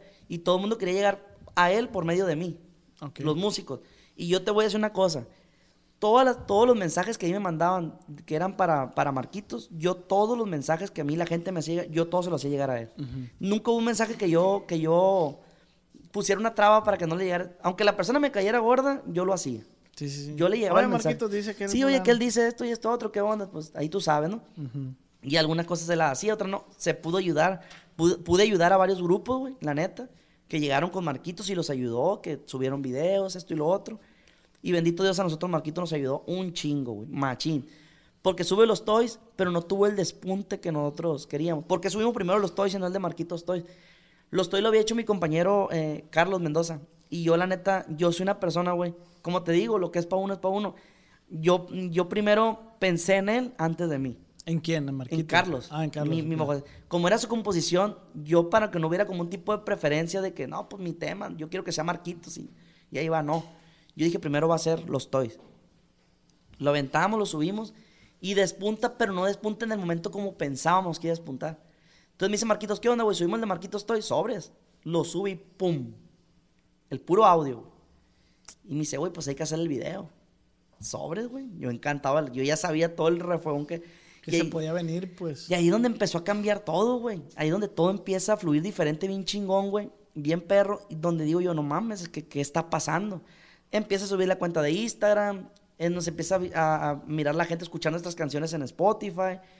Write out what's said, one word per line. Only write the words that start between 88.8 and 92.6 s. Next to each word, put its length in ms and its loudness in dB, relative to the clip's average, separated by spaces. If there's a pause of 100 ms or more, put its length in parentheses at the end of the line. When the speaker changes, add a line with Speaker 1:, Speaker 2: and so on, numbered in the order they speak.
Speaker 1:
bien 180 -4
chingón, 460 0
güey. 180 -2 (240)
Bien 280 -2
perro. 480 4
Y 60 -10
donde 300 0
digo 160 2
yo, 120 0
"No 100 0
mames, 460 -4
¿qué, 180 -10
qué 140 -6
está 280 -2